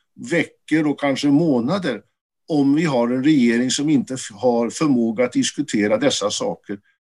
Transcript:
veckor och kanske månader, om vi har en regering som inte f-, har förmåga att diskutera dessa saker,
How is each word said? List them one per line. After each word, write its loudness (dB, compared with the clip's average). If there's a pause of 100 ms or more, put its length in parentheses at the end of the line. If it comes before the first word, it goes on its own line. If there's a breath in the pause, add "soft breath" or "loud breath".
(320)
veckor -2
och -2
kanske -2
månader, 0 (460)
om 2
vi 2
har 0
en -2
regering 2
som -2
inte 0
f-, -10
har 0
förmåga 0
att -6
diskutera 0
dessa -2
saker, -8 (220)